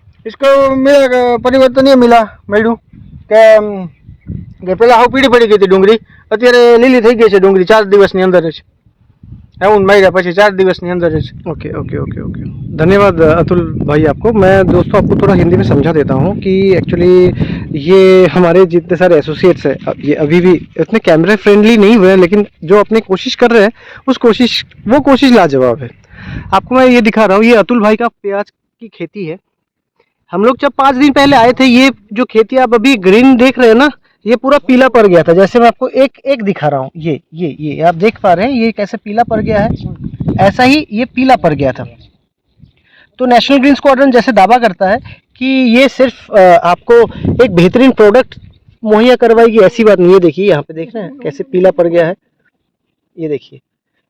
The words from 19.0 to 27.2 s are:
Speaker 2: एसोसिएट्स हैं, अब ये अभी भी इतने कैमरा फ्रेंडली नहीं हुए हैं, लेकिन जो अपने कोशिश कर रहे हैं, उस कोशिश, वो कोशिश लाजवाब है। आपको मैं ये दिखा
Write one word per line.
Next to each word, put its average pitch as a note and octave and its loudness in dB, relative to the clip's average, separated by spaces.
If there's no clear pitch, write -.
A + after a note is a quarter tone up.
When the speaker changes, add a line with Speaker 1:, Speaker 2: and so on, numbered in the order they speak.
Speaker 2:
एसोसिएट्स D3+ -2
हैं, C3+ -4
अब - -6
ये C#3+ -2
अभी D#3+ -2
भी F3 0
इतने A3 -4
कैमरा F3 0
फ्रेंडली G#3 2
नहीं G#3+ 4
हुए F#3 2
हैं, F#3+ 2
लेकिन F#3+ 0
जो G3 2
अपने G#3+ -2
कोशिश F#3+ -6
कर A#3+ 0
रहे A#3 2
हैं, A3 0
उस C4 -2
कोशिश, - -2
वो C#4 2
कोशिश C4+ 0
लाजवाब C3+ 0
है। A#2 -14
आपको F#3+ -4
मैं B3+ 2
ये B3 2
दिखा A3 0